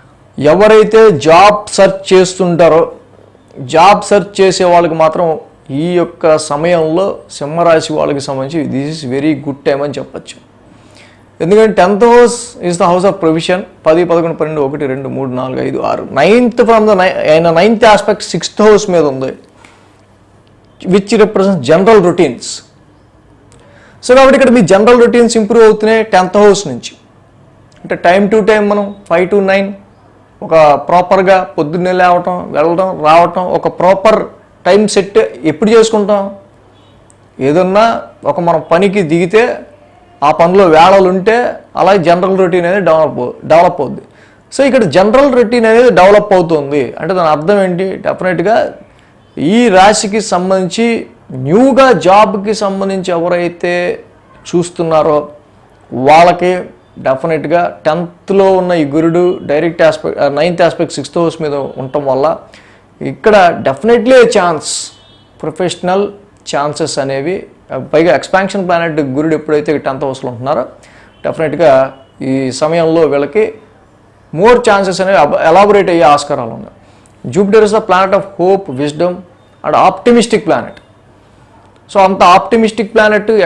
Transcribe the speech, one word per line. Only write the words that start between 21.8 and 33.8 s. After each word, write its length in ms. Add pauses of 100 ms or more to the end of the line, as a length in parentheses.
routines. 380 (1600)
So 120
కాబట్టి 220
ఇక్కడ 180
మీ 60 (100)
జనరల్ 320
రొటీన్స్ 280 (100)
ఇంప్రూవ్ 260
అవుతున్నాయి 320 (140)
టెన్త్ 280
హౌస్ 280
నుంచి. 220 (880)
అంటే 120 (120)
time 260
to 60 (100)
time 240
మనం 120 (260)
ఫైవ్ 240
to 60 (120)
నైన్ 160 (760)
ఒక 100 (320)
ప్రాపర్గా 480 (220)
పొద్దున్నే 420
లేవటం, 360 (200)
వెళ్ళడం, 320 (180)
రావటం, 380 (140)
ఒక 100 (120)
ప్రాపర్ 380 (480)